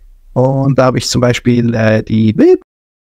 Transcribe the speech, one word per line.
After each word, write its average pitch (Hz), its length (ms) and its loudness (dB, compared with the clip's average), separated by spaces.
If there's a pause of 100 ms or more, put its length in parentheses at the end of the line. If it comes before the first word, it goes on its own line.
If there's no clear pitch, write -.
(340)
Und 135 460 -2
da 127 60 4
habe 127 120 0
ich 123 100 -6
zum 123 140 -2
Beispiel, 120 540 0
äh, 110 260 0
die 110 320 0
Bip 339 280 2 (460)